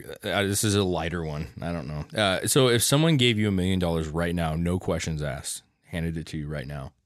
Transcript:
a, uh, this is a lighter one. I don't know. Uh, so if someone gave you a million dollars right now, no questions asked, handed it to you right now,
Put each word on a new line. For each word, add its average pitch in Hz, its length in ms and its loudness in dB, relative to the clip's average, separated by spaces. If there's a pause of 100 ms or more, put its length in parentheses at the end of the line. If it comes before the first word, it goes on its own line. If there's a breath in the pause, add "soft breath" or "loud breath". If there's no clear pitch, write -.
(240)
a, 92 120 -2
uh, 101 60 4
this 98 220 0
is 104 100 4
a 101 100 4
lighter 82 400 -2
one. 76 220 -4 (160)
I 87 100 -4
don't 80 140 -6
know. 76 180 -6 (160)
Uh, 95 280 2
so 135 200 4
if 117 140 4
someone 156 340 4
gave 123 220 4
you 107 100 4
a 101 40 4
million 92 260 2
dollars 82 300 0
right 85 260 -2
now, 80 220 0
no 87 240 0
questions 82 420 -4
asked, 71 400 -8 (240)
handed 82 320 -4
it 80 80 -10
to - 100 -10
you 73 120 -6
right 73 180 -8
now, 69 260 -10 (140)